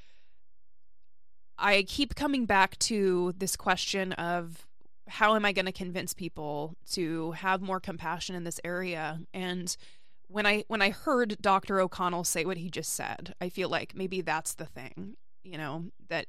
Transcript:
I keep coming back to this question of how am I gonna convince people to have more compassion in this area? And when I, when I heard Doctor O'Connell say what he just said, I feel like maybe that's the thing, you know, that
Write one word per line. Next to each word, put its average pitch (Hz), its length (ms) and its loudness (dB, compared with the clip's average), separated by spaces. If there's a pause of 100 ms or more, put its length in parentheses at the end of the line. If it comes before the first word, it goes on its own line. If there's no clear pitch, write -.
(1600)
I 202 260 8
keep - 320 0
coming 277 300 2
back 190 340 6
to 180 580 4
this 185 180 -2
question 185 580 0
of 170 540 -2 (400)
how 214 280 6
am 208 100 4
I 202 60 6
gonna 190 200 2
convince 180 420 -4
people 156 640 -4 (160)
to 165 400 0
have 185 300 2
more 185 180 0
compassion 170 560 -4
in 175 80 -4
this 170 200 -4
area? 170 560 -2 (140)
And 180 420 -2 (520)
when 208 180 0
I, 208 220 4
when 220 140 0
I 196 80 8
heard 240 520 2
Doctor 196 380 6
O'Connell 180 440 2
say 165 220 2
what 180 120 0
he 170 120 -6
just - 240 -4
said, - 460 -4
I 185 100 -2
feel 180 200 0
like - 260 -2
maybe 185 260 -2
that's 156 340 0
the 160 100 -8
thing, 180 500 -10 (280)
you 180 140 -10
know, 156 280 -4 (240)
that 160 200 -2